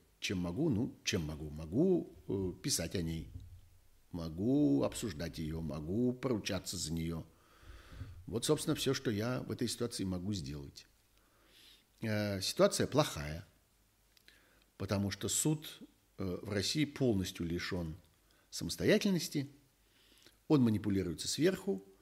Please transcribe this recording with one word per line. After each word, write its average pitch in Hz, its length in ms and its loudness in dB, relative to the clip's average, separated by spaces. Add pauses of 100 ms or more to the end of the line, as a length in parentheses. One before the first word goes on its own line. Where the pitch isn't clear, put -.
(200)
чем 95 180 -2
могу. 90 300 0
Ну, 113 260 0 (100)
чем - 200 0
могу? 76 260 -6
Могу, 101 640 2 (140)
э, 95 240 0 (100)
писать 90 340 -2
о 90 60 0
ней, 82 280 -4 (800)
могу 120 720 2
обсуждать 85 560 -4
её, 80 220 -2
могу 82 520 0
поручаться 104 640 -2
за 78 160 -4
неё. 82 320 -2 (1000)
Вот, 101 180 -4
собственно, 156 300 2
всё, 131 200 0
что - 160 -2
я 117 320 0
в - 80 -6
этой 117 180 0
ситуации 117 360 -2
могу 92 300 -2
сделать. 71 520 -8 (1160)
Э, 104 380 0
ситуация 170 460 4
плохая, 82 600 0 (1300)
потому 98 340 0
что - 180 -4
суд, - 520 0 (380)
э, 92 240 -2
в 101 100 -6
России 104 320 2
полностью 101 640 2
лишён 85 500 -2 (540)
самостоятельности, 151 960 0 (1000)
он 147 140 8
манипулируется 98 680 2
сверху, 190 540 0 (200)